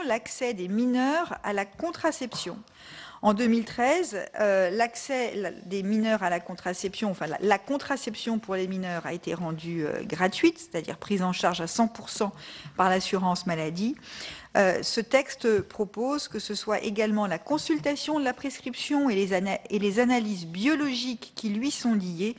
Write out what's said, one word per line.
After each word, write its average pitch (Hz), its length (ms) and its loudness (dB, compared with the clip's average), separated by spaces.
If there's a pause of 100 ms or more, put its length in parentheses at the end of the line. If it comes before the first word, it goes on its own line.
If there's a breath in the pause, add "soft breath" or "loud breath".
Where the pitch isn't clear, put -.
l'accès 233 480 -2
des 180 140 -6
mineurs 254 760 2
à 208 80 -2
la 202 120 0
contraception. 294 960 -4 (640 loud breath)
En 208 100 6
deux 233 140 2
mille 226 180 4
treize, 247 540 2 (200)
euh, 190 320 4
l'accès 233 640 -2
la, 190 160 -2
des 190 320 -6
mineurs 214 400 2
à 180 60 4
la 175 120 0
contraception, 185 680 -4
enfin 165 160 -4
la, 156 140 -4
la 196 180 4
contraception 247 800 -2
pour 190 160 -6
les 185 140 0
mineurs 185 380 -4
a 147 80 -4
été 170 180 -4
rendue, 165 540 -4
euh, - 180 -2
gratuite, 196 540 4
c'est-à-dire - 400 -6
prise 196 240 0
en 180 100 2
charge 175 300 2
à 165 40 -2
cent 233 220 4
pour - 220 -12
cent 202 220 0 (440 loud breath)
par 185 140 6
l'assurance 185 560 2
maladie. 175 500 -2 (600 loud breath)
Euh, 185 240 6
ce - 180 -2
texte 226 640 2
propose 240 640 -4
que 220 100 -8
ce 202 160 -6
soit 208 280 -2
également 214 440 0
la 165 120 -2
consultation 294 840 0
de 277 40 0
la 247 100 0
prescription 277 720 -2
et 214 60 2
les 196 180 2
ana-, 190 260 0 (120)
et 208 80 2
les 202 220 2
analyses 214 460 2
biologiques 254 880 0
qui - 140 -4
lui 226 220 0
sont 233 240 2
liées, 185 440 -2